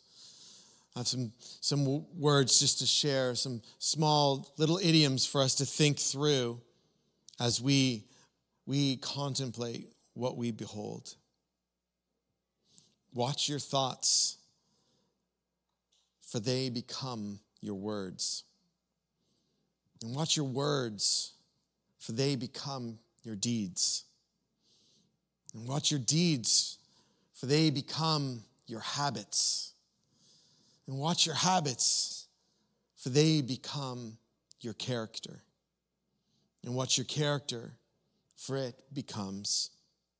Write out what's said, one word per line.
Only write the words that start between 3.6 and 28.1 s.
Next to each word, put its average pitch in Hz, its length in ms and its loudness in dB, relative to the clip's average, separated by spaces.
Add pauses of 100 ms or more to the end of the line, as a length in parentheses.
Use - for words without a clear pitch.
small 147 800 2
little 160 220 4
idioms 156 460 4
for 143 160 2
us 131 140 2
to 139 100 0
think 147 340 4
through 131 640 0 (800)
as 117 220 2
we, 131 460 2 (580)
we 139 320 0
contemplate 123 960 -6 (200)
what 123 240 -4
we 120 140 -2
behold. 107 640 -10 (2000)
Watch 131 360 -2
your 147 100 -4
thoughts, - 800 0 (1800)
for - 180 -6
they 127 300 0
become 113 720 -8 (180)
your 104 160 -6
words. 98 720 -6 (1600)
And 117 140 -10
watch 156 220 0
your 151 80 0
words, 131 880 -2 (640)
for - 140 -8
they 135 240 0
become 120 600 -8 (240)
your 113 120 -10
deeds. 104 720 -2 (1500)
And 110 140 -14
watch 139 220 0
your 151 100 0
deeds, 139 800 2 (560)
for - 120 -12
they 156 240 4
become 139 760 -2 (220)